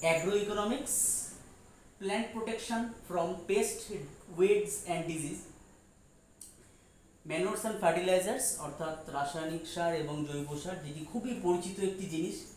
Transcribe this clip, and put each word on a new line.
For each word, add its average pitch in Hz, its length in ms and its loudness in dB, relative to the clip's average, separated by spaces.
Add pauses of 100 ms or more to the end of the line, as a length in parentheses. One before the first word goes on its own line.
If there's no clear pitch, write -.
(140)
agroeconomics, 208 800 2 (1040)
plant 208 360 0
protection 226 460 -2 (260)
from 175 200 2 (220)
pest, 220 300 4 (600)
weeds 208 340 6 (180)
and 165 100 0 (100)
disease, 151 300 -4 (1900)
manures 185 380 0
and 208 160 0
fertilizers 185 640 4 (200)
অর্থাৎ 160 300 -4 (220)
রাসায়নিক 160 460 -2 (100)
সার 170 180 2 (120)
এবং 147 120 -2 (140)
জৈব 143 200 -4 (140)
সার, 185 220 -6
যেটি 147 160 -8 (100)
খুবই 240 220 -2 (120)
পরিচিত 175 320 2 (120)
একটি - 240 -4
জিনিস 165 220 0 (220)